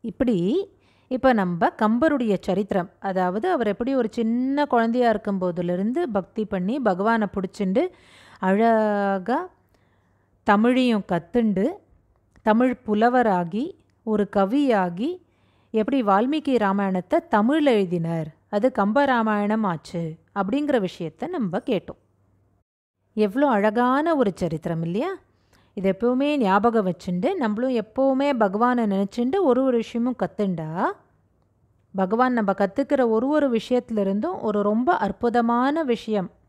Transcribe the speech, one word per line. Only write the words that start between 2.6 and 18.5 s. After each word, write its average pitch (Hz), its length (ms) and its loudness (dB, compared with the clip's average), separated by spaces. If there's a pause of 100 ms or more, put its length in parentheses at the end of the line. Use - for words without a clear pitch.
அதாவது 185 520 -2
அவர் 262 160 0
எப்படி 233 280 -2
ஒரு 240 160 0
சின்ன 254 560 -2
குழந்தையா 233 420 2
இருக்கும் 208 320 -2
போதிலிருந்து 180 640 -2 (100)
பக்தி 202 320 -4
பண்ணி 196 360 -4
பகவானை 214 460 0
பிடிச்சிண்டு 196 560 -2 (560)
அழகா 208 1000 0 (1080)
தமிழையும் 233 640 4
கத்துண்டு 190 560 0 (840)
தமிழ் 240 260 4 (140)
புலவராகி 214 760 2 (420)
ஒரு 208 180 0 (120)
கவியாகி 208 760 0 (640)
எப்படி 240 280 2
வால்மீகி 254 560 2
ராமாயணத்தை 196 600 0 (120)
தமிழ்ல 262 440 4
எழுதினார், 170 560 -2 (180)
அது 208 260 0